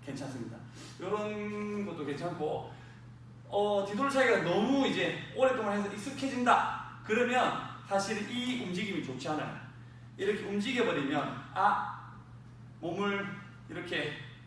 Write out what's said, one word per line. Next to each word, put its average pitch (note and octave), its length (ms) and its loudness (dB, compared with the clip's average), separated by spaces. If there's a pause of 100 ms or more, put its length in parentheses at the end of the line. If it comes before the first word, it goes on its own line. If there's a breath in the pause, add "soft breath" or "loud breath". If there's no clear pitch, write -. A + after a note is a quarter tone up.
괜찮습니다. C3 500 -8 (440 loud breath)
요런 G#3 840 -2
것도 E3 220 -4
괜찮고, D3 680 -2 (760 loud breath)
어, G3+ 400 4
뒤돌차기가 B3 540 4
너무 G#3+ 440 4
이제 E3 480 0
오랫동안 A3 440 4
해서 G3+ 140 -2
익숙해진다 A#3+ 1120 2
그러면 A#3+ 640 2 (200)
사실 G3+ 420 0
이 B3 320 -2
움직임이 F3+ 420 -2
좋지 C3 260 -4
않아요. D3+ 280 -2 (580 loud breath)
이렇게 G3+ 280 2
움직여버리면, G3+ 1080 2
아, - 580 2 (680)
몸을 G3 560 0 (320)
이렇게 D#3+ 500 -4 (280)